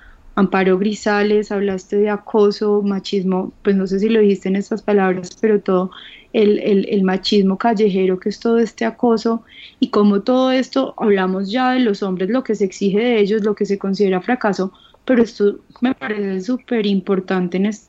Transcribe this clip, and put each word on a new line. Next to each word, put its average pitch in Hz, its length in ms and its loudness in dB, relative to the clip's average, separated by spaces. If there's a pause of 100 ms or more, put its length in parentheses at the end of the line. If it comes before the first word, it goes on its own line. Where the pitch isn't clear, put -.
(340)
Amparo 190 440 2
Grisales, 208 760 0
hablaste 196 440 -4
de 208 120 2
acoso, 208 720 0
machismo, 190 720 -2 (100)
pues 202 140 2
no 190 100 0
sé 190 120 -2
si 208 100 0
lo 226 120 4
dijiste 196 280 2
en 190 80 0
estas 202 240 -4
palabras, 185 500 0 (100)
pero 214 200 2
todo 185 300 0 (440)
el, 208 240 4
el, 196 320 0
el 196 140 0
machismo 190 520 2
callejero, 190 640 0
que - 80 -4
es 202 100 -8
todo 233 200 0
este 233 260 -2
acoso, 226 580 0 (380)
y - 80 0
como 208 320 2
todo 254 300 0
esto, 262 480 -2
hablamos 190 520 0
ya 254 220 0
de 254 80 0
los 208 220 0
hombres, 185 260 -4
lo 254 160 -2
que 220 100 -2
se 202 120 -2
exige 190 320 -2
de 233 220 2
ellos, 202 240 0
lo 208 100 0
que 208 100 -2
se 196 140 -2
considera 190 420 0
fracaso, 190 540 -2 (320)
pero 247 160 4
esto 202 380 0 (200)
me 254 140 -2
parece 196 480 -6
súper 240 420 -4
importante 185 720 -2
en 190 80 0
este 208 240 -6